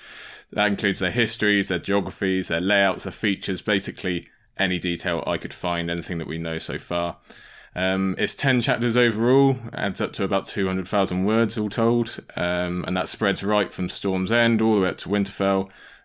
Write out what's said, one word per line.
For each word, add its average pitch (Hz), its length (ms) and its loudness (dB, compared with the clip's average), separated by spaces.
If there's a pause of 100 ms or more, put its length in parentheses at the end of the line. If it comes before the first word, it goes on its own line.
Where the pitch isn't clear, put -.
(500)
That 104 180 0
includes 98 320 0
their 90 100 0
histories, 104 580 2
their 90 100 0
geographies, 95 680 0
their 85 140 0
layouts, 98 420 2
their 95 80 -6
features, 98 480 -2
basically 95 640 -2 (300)
any 92 220 0
detail 87 480 -2
I 87 100 -2
could - 160 -8
find, 85 380 -2
anything 85 280 -4
that - 80 -6
we 82 120 -6
know 82 180 -6
so - 220 -4
far. 87 400 -4 (580)
Um, 95 400 0
it's 107 180 0
ten 127 280 2
chapters 120 340 0
overall, 123 600 4 (160)
adds 95 260 -2
up 104 140 -2
to 101 100 -2
about 95 220 0
two 98 220 -2
hundred 92 200 -2
thousand 95 380 2
words 110 320 2
all 107 100 0
told, 117 500 0 (160)
um, 90 520 -2
and 92 100 -2
that 82 140 0
spreads 98 340 0
right 104 260 2
from 90 200 -4
Storm's 92 420 0
End 117 300 4
all 110 140 4
the 101 60 4
way 92 60 2
up - 100 -4
to - 120 -6
Winterfell, 98 600 0 (340)